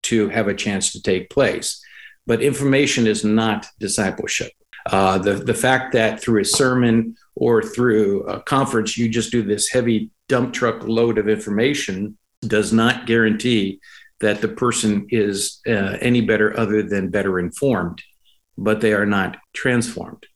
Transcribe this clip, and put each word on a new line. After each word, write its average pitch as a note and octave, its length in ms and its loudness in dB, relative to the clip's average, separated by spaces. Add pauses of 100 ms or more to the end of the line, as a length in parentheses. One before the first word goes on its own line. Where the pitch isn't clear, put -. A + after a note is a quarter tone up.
to G#2+ 240 0
have A2 220 -2
a G2+ 40 -2
chance G2 380 -4
to - 100 -14
take F#2+ 280 -2
place, - 520 -2 (460)
but A#2 160 2
information C3+ 640 2
is G#2+ 160 0
not G#2+ 440 0 (120)
discipleship. - 720 -4 (360)
Uh, F#2+ 320 2
the, G2 160 0
the G#2+ 180 -4
fact B2+ 400 0
that A2 260 0
through A2 220 2
a - 40 0
sermon A#2+ 720 2 (200)
or A#2 260 2
through A2 640 2
a F#2+ 180 -8
conference, A#2+ 560 0
you A#2 100 0
just A2 240 -2
do A#2+ 120 0
this G#2 260 -2
heavy A2+ 400 0 (180)
dump C3 260 0
truck A2+ 340 -2
load A2+ 320 0
of G#2 100 0
information G#2 880 -2 (240)
does G#2+ 320 0
not A#2 320 2
guarantee A2 760 0 (420)
that G#2 200 0
the A2 60 -2
person G#2+ 640 0
is, G2+ 560 -2
uh, G2 340 -2
any B2 200 2
better G#2+ 380 0
other G#2+ 220 2
than F#2 300 -2
better F#2+ 260 0
informed, F2+ 640 -2 (560)
but G#2+ 240 0
they A2 120 2
are G#2 120 2
not G2 320 -2 (160)
transformed. - 720 -4 (100)